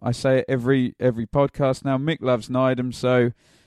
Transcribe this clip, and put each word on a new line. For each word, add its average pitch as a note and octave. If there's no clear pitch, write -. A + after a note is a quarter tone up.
I A#2+
say C3
it -
every, B2+
every A#2
podcast C#3
now. C3+
Mick D3+
loves A#2+
Nydam, B2+
so B2